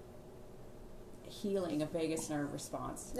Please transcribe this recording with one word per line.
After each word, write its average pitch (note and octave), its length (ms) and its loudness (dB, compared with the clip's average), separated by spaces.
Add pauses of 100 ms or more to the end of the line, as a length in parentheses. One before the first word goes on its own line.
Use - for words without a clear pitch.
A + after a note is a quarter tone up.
(1200)
healing F#3 580 4
a D3+ 40 4
vagus D#3+ 420 4
nerve D3 240 2
response. C3 680 -2